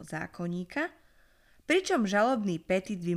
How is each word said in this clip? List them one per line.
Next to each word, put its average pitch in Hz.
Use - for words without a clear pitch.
zákonníka, 175
pričom 330
žalobný 202
petit 190
by 175